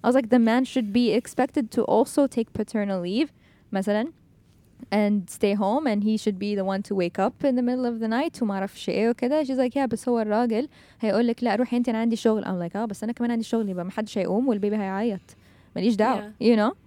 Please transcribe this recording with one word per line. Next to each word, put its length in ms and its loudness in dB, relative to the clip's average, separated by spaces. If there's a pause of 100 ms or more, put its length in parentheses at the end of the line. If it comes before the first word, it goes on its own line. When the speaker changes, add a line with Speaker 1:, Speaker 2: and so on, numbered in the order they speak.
Speaker 1:
I 40 2
was 80 4
like, 140 2
"The 100 6
man 260 4
should 260 -2
be 220 2
expected 580 0
to 120 0
also 440 2
take 240 -4
paternal 480 -4
leave, 320 -2 (400)
مثلًا, 400 0 (800)
and 380 0
stay 240 0
home, 340 0
and 160 0
he 140 2
should 220 -2
be 160 -4
the 100 -2
one 180 -2
to 120 -6
wake 240 0
up 240 -2
in 120 2
the 60 0
middle 240 0
of 140 -4
the 80 -2
night 340 -2
وما 120 0
أعرفش 360 -6
إيه 200 2
وكده." 360 0
She's 120 -2
like, 180 0
"Yeah, 100 2
بس 240 -4
هو 100 2
الراجل 480 0 (340)
هيقول 260 2
لك, 160 -2
'لا, 120 2
روحي 220 0
أنت, 120 0
أنا 80 0
عندي 180 0
شغل.'" 300 2
I'm 140 -4
like, 160 -6
"آه, 100 -2
بس 180 -8
أنا 100 -4
كمان 180 -2
عندي 120 -2
شغل, 260 -2
يبقى 160 -6
ما 60 -8
حدش 260 -6
هيقوم 300 0
والبيبي 300 0
هيعيط. 440 -2 (540)
ماليش 200 2
دعوة." 240 2 (200)
Speaker 2:
Yeah. 60 -4
Speaker 1:
You 120 6
know? 160 2 (140)